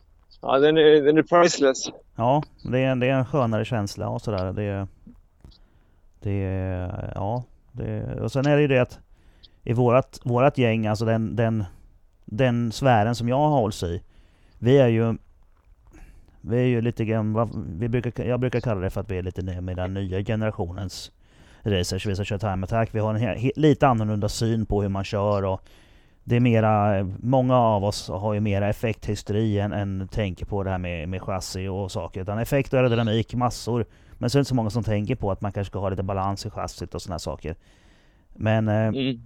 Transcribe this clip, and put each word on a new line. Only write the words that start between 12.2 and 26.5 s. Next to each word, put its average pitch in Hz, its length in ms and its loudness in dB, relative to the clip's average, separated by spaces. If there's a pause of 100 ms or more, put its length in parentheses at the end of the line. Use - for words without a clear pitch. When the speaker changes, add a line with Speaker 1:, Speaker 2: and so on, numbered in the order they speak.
Speaker 2:
den 117 460 0
sfären 117 440 4
som 117 140 -4
jag 147 200 2
hålls 110 340 0
i, 85 180 -4 (580)
vi 123 180 6
är 131 100 8
ju, 113 300 2 (1200)
vi 120 160 -2
är 127 80 2
ju 120 160 2
lite 113 240 -2
grann, 107 280 0
vad, 110 160 0 (300)
vi 117 100 -2
brukar, 120 360 -2
jag 123 140 0
brukar 123 200 0
kalla 107 220 -2
det 95 80 -2
för 101 120 -4
att 95 100 -10
vi 92 60 -2
är 90 60 -4
lite 92 180 -6
ner 90 200 -6
med 92 140 -6
den 92 180 -4
nya 98 300 -4
generationens 98 880 -4 (520)
racers, 95 420 0
vi 101 100 -2
som 104 100 -2
kör 104 120 -4
Time 95 260 -2
Attack. 113 280 0
Vi 110 80 -2
har 107 140 0
en 107 80 -2
he-, 110 160 -2
he-, 127 180 0
lite 147 320 4
annorlunda 107 420 2
syn 113 360 0
på 101 160 0
hur 101 80 0
man 98 140 -2
kör 101 420 0
och 95 160 -2 (640)
det 120 120 0
är 120 40 4
mera, 107 640 4 (160)